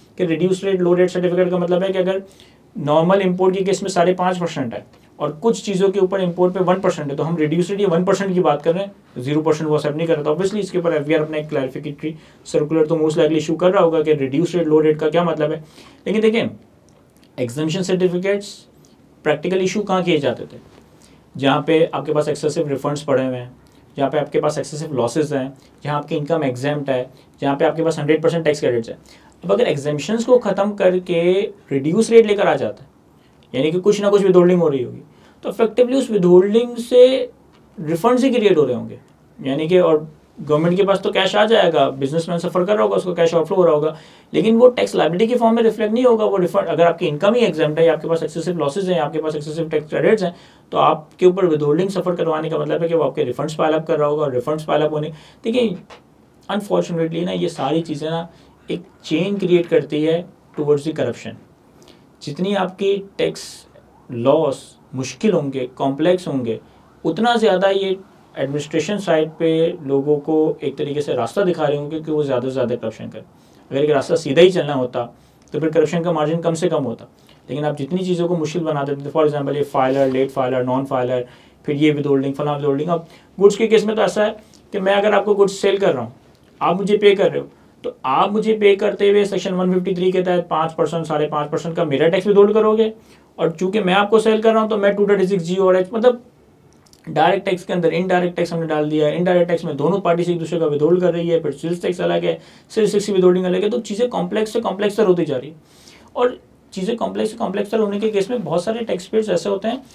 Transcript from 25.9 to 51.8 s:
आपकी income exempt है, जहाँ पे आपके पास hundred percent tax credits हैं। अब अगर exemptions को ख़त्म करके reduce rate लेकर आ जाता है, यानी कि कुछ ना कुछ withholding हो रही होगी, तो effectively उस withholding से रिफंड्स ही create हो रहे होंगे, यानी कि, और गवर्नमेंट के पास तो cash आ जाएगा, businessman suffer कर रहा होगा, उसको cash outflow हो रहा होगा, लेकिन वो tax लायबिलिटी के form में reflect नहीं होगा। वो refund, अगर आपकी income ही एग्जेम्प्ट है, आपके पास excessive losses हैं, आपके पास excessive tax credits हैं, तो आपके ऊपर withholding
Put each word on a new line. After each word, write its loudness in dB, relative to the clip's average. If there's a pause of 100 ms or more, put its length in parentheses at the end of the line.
आपकी -6
income -2
exempt -4
है, -2 (320)
जहाँ 0
पे 0
आपके 0
पास -2
hundred 0
percent 0
tax 0
credits -2
हैं। -14 (460)
अब -2
अगर 2
exemptions -2
को 6
ख़त्म -2
करके 2 (300)
reduce 0
rate 8
लेकर 0
आ 2
जाता -6
है, -20 (640)
यानी 0
कि 0
कुछ 2
ना 2
कुछ 4
withholding 6
हो 2
रही -2
होगी, -12 (440)
तो -8
effectively 0
उस -2
withholding 4
से 4 (500)
रिफंड्स 2
ही 4
create 2
हो 6
रहे 0
होंगे, -10 (440)
यानी -4
कि, 4
और 2 (220)
गवर्नमेंट 2
के 4
पास 2
तो -4
cash 0
आ 4
जाएगा, 4
businessman -4
suffer -2
कर 2
रहा 2
होगा, 0
उसको -2
cash 2
outflow 0
हो 4
रहा 4
होगा, 0 (360)
लेकिन 2
वो 8
tax 2
लायबिलिटी 2
के 2
form 4
में 2
reflect 0
नहीं 2
होगा। 4
वो 0
refund, 0
अगर 2
आपकी 2
income 0
ही 2
एग्जेम्प्ट 0
है, 6
आपके 0
पास -2
excessive -4
losses -2
हैं, 2
आपके -2
पास -4
excessive -6
tax -4
credits 2
हैं, -4 (360)
तो -4
आपके 2
ऊपर 4
withholding 2